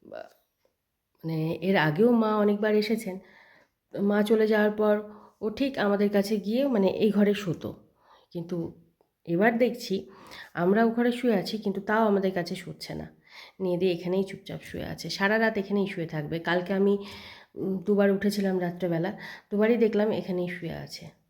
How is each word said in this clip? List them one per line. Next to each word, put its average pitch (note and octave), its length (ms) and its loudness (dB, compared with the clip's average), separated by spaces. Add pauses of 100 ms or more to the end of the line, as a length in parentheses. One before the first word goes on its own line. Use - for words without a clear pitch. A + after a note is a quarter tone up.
বা-, G#1+ 180 -14 (1000)
মানে D#3+ 300 -4
এর F#3+ 220 0
আগেও D#3+ 360 4
মা A3 240 2
অনেকবার G#3 380 2
এসেছেন। G#3+ 440 -2 (840)
মা G#3 200 2
চলে A3 240 4
যাওয়ার G#3+ 240 4
পর G#3 420 0 (280)
ও A3 100 -4
ঠিক C4 280 -4
আমাদের G3+ 320 2
কাছে G#3 260 2
গিয়ে A3 320 0
মানে G3+ 200 4
এই G#3+ 220 2
ঘরে G3+ 240 4
শুতো, - 560 -8 (400)
কিন্তু E3+ 520 -8 (420)
এবার G#3+ 340 2
দেখছি G3+ 520 0 (440)
আমরা F#3+ 300 4
ও A3+ 60 4
ঘরে A#3+ 220 2
শুয়ে A#3+ 220 0
আছি, F#3+ 240 -2
কিন্তু G3 220 -4
তাও A3 280 2
আমাদের G3 240 2
কাছে F3+ 220 -4
শুচ্ছে - 400 -12
না। D#3 260 -12 (400)
নিয়ে F3+ 180 0
দিয়ে F3+ 140 2
এখানেই F3+ 320 -2
চুপচাপ - 380 -14
শুয়ে - 220 -10
আছে, D#3+ 260 -10
সারা G3+ 280 0
রাত A3 200 2
এখানেই G3 280 0
শুয়ে E3+ 200 -6
থাকবে। D#3 320 -6
কালকে F3 340 -2
আমি, G3+ 340 2 (480)
উম, F#3+ 240 -4
দুবার G3+ 320 2
উঠেছিলাম G3 500 0
রাত্রেবেলা, F3 580 -2 (320)
দুবারই G#3+ 260 4
দেখলাম G#3+ 340 4
এখানেই F3+ 380 -2
শুয়ে F3 240 -8
আছে। D3 380 -12 (200)